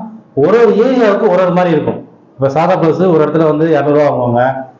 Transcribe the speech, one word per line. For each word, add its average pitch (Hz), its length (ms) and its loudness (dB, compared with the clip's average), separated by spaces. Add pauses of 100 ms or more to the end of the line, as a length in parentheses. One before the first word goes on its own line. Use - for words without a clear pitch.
(340)
ஒரு 170 240 2
ஒரு 220 140 4
ஏரியாவுக்கு 214 580 0
ஒரு 180 120 2
ஒரு 175 100 0
மாதிரி 175 220 0
இருக்கும். 120 300 -4 (300)
இப்ப 135 140 -2
சாதா 165 260 0
பிளவுஸ் 165 380 0
ஒரு 151 120 2
இடத்துல 156 200 0
வந்து 156 260 0
இருநூறு 147 280 0
ரூபா 147 120 2
வாங்குவாங்க, 123 420 0 (280)